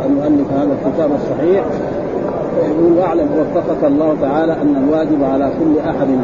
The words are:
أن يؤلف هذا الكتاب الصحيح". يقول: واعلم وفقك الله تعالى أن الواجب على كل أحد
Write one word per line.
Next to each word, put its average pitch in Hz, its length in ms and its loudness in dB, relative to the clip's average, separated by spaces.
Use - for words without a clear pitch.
أن 143 120 2
يؤلف 143 360 2
هذا 143 240 0
الكتاب 156 320 0
الصحيح". 160 440 0
يقول: 165 280 4
واعلم 170 300 0
وفقك 156 440 -2
الله 151 380 2
تعالى 156 320 0
أن 143 340 0
الواجب 156 360 2
على 135 260 0
كل 156 200 2
أحد 135 180 -2